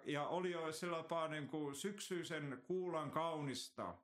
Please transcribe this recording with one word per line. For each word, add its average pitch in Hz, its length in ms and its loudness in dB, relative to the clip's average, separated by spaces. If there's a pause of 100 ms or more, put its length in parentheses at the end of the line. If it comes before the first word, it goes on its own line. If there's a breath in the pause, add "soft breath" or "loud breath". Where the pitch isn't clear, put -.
ja 147 220 2
oli 180 240 2
jo 165 220 0
sillä 170 240 -2
tapaa, 160 320 2
niin 151 200 -2
kuin, 147 260 0
syksyisen 160 920 -2
kuulan 170 440 2
kaunista. 143 920 0